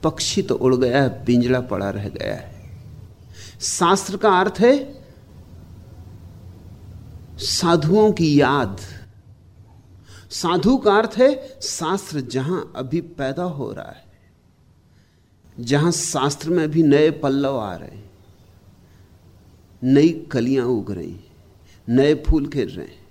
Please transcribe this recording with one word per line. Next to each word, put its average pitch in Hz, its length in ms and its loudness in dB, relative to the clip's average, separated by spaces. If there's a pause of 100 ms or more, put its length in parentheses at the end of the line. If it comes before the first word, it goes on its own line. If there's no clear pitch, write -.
पक्षी - 380 -2
तो - 160 -2
उड़ 127 180 4
गया 127 280 2
है, - 220 -2
पिंजड़ा 123 360 2
पड़ा 98 280 -4
रह 101 200 -6
गया - 260 -8
है। - 360 -18 (880)
शास्त्र 190 560 0
का 190 220 4
अर्थ 190 200 -2
है 262 440 2 (2250)
साधुओं 170 720 2
की 156 240 2
याद। 131 440 2 (1500)
साधु 214 460 0
का 208 200 4
अर्थ 226 200 0
है 262 440 2
शास्त्र 160 600 -6
जहां 135 520 -4
अभी 135 260 -4
पैदा 143 420 -6
हो 143 280 -6
रहा - 200 -14
है, - 160 -20 (1500)
जहां 143 360 0
शास्त्र 143 560 -4
में 170 140 2
अभी 156 200 2
नए 151 300 6
पल्लव 139 460 -2
आ 98 160 -6
रहे - 140 -14
हैं, - 220 -20 (1700)
नई 143 500 4
कलियां 123 360 0
उग 107 240 -2
रही 90 200 -10
हैं, - 200 -20 (560)
नए 139 360 4
फूल 151 260 2
खिल 120 200 -4
रहे - 180 -12
हैं। - 240 -20